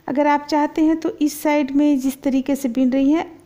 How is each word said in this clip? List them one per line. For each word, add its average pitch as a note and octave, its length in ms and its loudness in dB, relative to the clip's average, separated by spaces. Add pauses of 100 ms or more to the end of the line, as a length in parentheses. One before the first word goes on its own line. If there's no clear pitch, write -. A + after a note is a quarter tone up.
अगर D4 200 0
आप D4 220 0
चाहते D4+ 320 0
हैं D#4+ 180 2
तो E4+ 100 -4
इस - 320 -4
साइड D4 300 0
में D4 280 2
जिस C4 220 -4
तरीके C4+ 340 0
से C4 140 -4
बिन B3+ 220 0
रही C4+ 200 2
हैं, - 340 -2